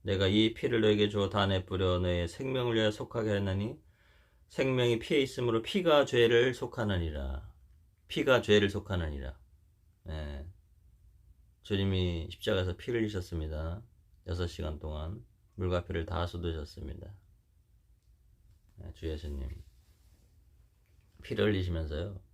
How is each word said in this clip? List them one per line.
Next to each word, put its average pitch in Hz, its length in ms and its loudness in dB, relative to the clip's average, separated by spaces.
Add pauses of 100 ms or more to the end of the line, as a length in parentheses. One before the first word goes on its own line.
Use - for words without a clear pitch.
내가 98 220 2
이 110 280 4
피를 120 260 0
너에게 104 300 4
주어 101 180 0
단에 98 380 2
뿌려 92 320 0
내 87 280 0
생명을 127 500 -2
위하여 110 140 4
속하게 110 380 -4
하였나니 101 500 0 (720)
생명이 123 500 2
피에 143 240 2
있으므로 117 400 0
피가 156 420 4
죄를 120 480 6
속하느니라." 82 960 -4 (580)
피가 131 340 4
죄를 104 260 6
속하느니라. 80 720 -4 (680)
예. 73 380 -8 (1160)
주님이 92 680 0
십자가에서 92 460 -2
피를 117 240 -2
흘리셨습니다. 85 800 -4 (440)
여섯 87 220 -2
시간 78 300 -8
동안 78 460 -8 (300)
물과 90 300 0
피를 85 200 -4
다 85 220 -2
쏟으셨습니다. 80 880 -8 (1700)
예, 87 100 -12
주 - 160 -8
예수님 71 400 -6 (1700)
피를 104 240 0
흘리시면서요 90 760 -2 (140)